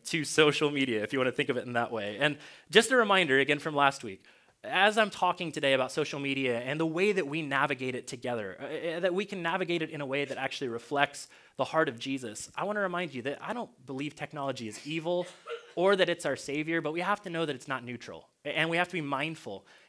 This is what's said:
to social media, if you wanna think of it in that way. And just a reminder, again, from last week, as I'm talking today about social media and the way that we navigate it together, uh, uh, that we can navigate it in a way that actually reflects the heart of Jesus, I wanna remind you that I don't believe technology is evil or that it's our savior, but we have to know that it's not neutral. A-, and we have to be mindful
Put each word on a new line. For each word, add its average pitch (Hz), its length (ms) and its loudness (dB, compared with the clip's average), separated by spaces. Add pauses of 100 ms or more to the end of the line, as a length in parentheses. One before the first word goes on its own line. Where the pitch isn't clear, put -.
to 156 200 -2
social 147 440 4
media, 131 340 0
if 107 100 -4
you 135 60 0
wanna 127 120 2
think 127 160 -2
of 123 80 0
it 117 100 -4
in 123 80 -6
that 120 200 0
way. 104 260 -4
And 143 180 2 (320)
just 226 220 6
a 262 60 6
reminder, 190 420 6
again, 143 200 2
from 156 160 -4
last 143 280 4
week, 95 220 -10 (360)
as 196 360 2
I'm 214 140 4
talking 175 420 0
today 143 180 2
about 131 180 4
social 151 300 -2
media 135 400 0
and 131 180 -2
the 165 80 2
way 180 280 2
that 180 120 0
we 151 180 -4
navigate 135 520 0
it 120 120 -8
together, 113 520 -4
uh, 156 380 -6
uh, - 20 -6
that 180 140 2
we 196 100 0
can 196 180 -8
navigate 170 400 0
it 156 100 -4
in 147 100 -6
a 143 40 -6
way 139 200 -2
that 135 120 -6
actually 135 300 -4
reflects 139 600 0 (260)
the 135 80 0
heart 160 240 4
of 120 100 -4
Jesus, 127 600 -6
I 170 80 -2
wanna 208 160 -2
remind 175 320 -2
you 127 80 -6
that 135 200 -4
I 185 120 -6
don't 233 160 -8 (160)
believe 139 300 -6
technology 139 520 -6
is - 180 -12
evil 165 420 -2 (480)
or 190 200 6
that 175 140 4
it's - 160 -2
our 139 100 0
savior, 156 460 -2
but 151 100 -2
we 170 80 -4
have 196 220 -2
to 185 80 -12
know 165 160 -2
that 143 100 -2
it's 123 140 -12
not 127 160 -4
neutral. 113 420 -12 (160)
A-, 147 140 -6
and 160 120 2
we 170 60 0
have 175 140 2
to 175 40 -8
be 175 80 -4
mindful 143 640 -4 (240)